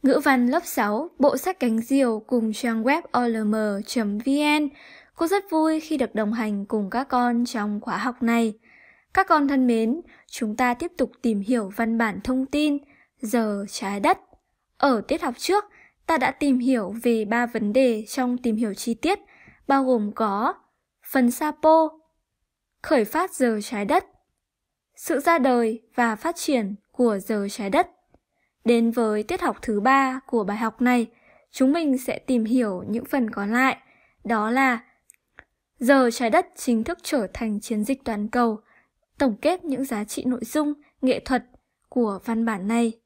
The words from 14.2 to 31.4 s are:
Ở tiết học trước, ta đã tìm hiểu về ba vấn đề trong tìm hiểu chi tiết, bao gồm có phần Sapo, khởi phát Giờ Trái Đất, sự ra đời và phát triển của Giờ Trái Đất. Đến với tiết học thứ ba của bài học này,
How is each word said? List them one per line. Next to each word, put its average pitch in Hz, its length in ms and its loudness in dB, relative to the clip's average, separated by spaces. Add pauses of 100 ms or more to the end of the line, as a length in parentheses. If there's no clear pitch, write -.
Ở 254 300 2
tiết 311 140 -2
học 262 160 -4
trước, 415 280 0 (420)
ta 330 100 2
đã 254 140 0
tìm 277 280 2
hiểu 233 440 0
về 226 220 2
ba 233 200 0
vấn 214 280 -4
đề 233 340 2
trong 247 300 -2
tìm 240 180 -2
hiểu 214 180 -2
chi 233 200 -4
tiết, 359 260 -2 (480)
bao 277 160 2
gồm 233 320 0
có 226 380 0 (580)
phần 247 200 4
Sapo, 311 580 4 (920)
khởi 247 240 2
phát 339 300 -4
Giờ 233 280 0
Trái 208 220 -6
Đất, 311 200 2 (920)
sự - 220 -2
ra 330 180 2
đời 240 440 2 (140)
và 233 200 0
phát 330 200 -6
triển 220 400 -2 (160)
của 226 280 0
Giờ 202 320 -4
Trái 202 180 -6
Đất. 302 200 0 (760)
Đến 233 260 4
với 220 320 -2
tiết 359 180 -4
học 277 200 -2
thứ 208 180 -2
ba 262 480 2
của 226 160 0
bài 202 140 -4
học 220 240 -4
này, 240 260 2 (440)